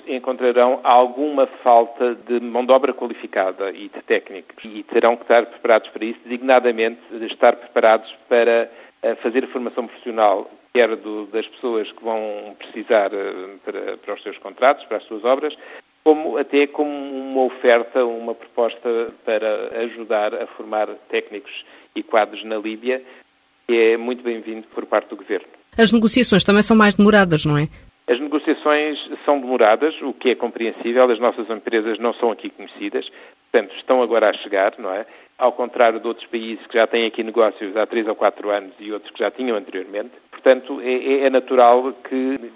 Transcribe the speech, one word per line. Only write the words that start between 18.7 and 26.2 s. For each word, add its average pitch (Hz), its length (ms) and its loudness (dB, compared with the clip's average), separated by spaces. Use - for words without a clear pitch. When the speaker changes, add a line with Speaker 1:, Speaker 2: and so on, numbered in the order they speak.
Speaker 1:
para 107 600 -4
ajudar 110 500 -4
a 117 140 -8
formar 107 400 -6
técnicos 107 460 -8
e - 60 -6
quadros 104 420 -2
na 110 140 -6
Líbia, 110 420 -6
que 117 240 4
é 117 40 2
muito 120 280 -6
bem-vindo 110 500 -8
por 107 140 -10
parte 107 220 -2
do - 80 -14
governo. 95 280 -8
Speaker 2:
As 220 140 4
negociações 226 520 4